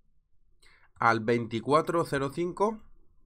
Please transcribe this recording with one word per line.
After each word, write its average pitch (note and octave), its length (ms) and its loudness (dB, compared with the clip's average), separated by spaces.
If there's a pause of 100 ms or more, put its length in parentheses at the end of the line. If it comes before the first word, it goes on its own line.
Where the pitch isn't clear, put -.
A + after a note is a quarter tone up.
(960)
¿Al A2+ 240 2
veinticuatro A#2+ 840 0
cero C#3 300 -4
cinco? F3+ 480 -2 (440)